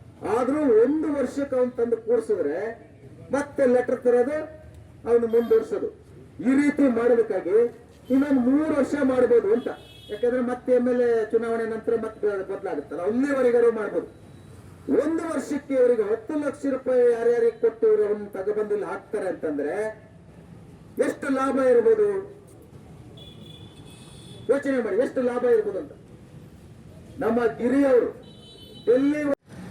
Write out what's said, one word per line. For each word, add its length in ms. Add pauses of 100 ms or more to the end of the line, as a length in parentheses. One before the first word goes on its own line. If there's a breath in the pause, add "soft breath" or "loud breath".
(280)
ಆದ್ರೂ 560
ಒಂದು 300
ವರ್ಷಕ್ಕೆ 420
ಅವ್ನ್ 160
ತಂದು 260
ಕೂರ್ಸಿದ್ರೆ 920 (420)
ಮತ್ತೆ 340
ಲೆಟರ್ 360
ತರೋದು, 340 (760)
ಅವ್ನು 180
ಮುಂದುವರ್ಸೋದು, 600 (520)
ಈ 240
ರೀತಿ 180
ಮಾಡೋದಕ್ಕಾಗಿ 720 (580)
ಇನ್ನೊಂದು 300
ಮೂರು 400
ವರ್ಷ 140 (100)
ಮಾಡ್ಬೋದು 500
ಅಂತ. 140 (420)
ಯಾಕಂದ್ರೆ 320
ಮತ್ತೆ 320
ಎಮ್ 160
ಎಲ್ 120
ಎ 300
ಚುನಾವಣೆ 320
ನಂತರ 320
ಮತ್ತೆ 320
ಬ-, 240
ಬದಲಾಗುತ್ತಲ್ಲ, 500
ಅಲ್ಲಿವರೆಗಾರು 680
ಮಾಡ್ಬೋದು. 560 (640)
ಒಂದು 300
ವರ್ಷಕ್ಕೆ 500
ಇವರಿಗೆ 300
ಹತ್ತು 300
ಲಕ್ಷ 320
ರೂಪಾಯಿ 460
ಯಾರ್ಯಾರಿಗೆ 400
ಕೊಟ್ಟು 360
ಇವ್ರು 180
ಅವ್ರನ್ನ 200
ತಗೊಬಂದು 480
ಇಲ್ಲಿ 140
ಹಾಕ್ತಾರೆ 400
ಅಂತಂದ್ರೆ 800 (1000)
ಎಷ್ಟು 280
ಲಾಭ 260
ಇರ್ಬೋದು? 580 (2250)
ಯೋಚನೆ 300
ಮಾಡಿ, 140
ಎಷ್ಟು 240
ಲಾಭ 240
ಇರ್ಬೋದು 340
ಅಂತ. 120 (1300)
ನಮ್ಮ 260
ಗಿರಿ 400
ಅವರು 260 (720)
ಡೆಲ್ಲಿ 380 (480)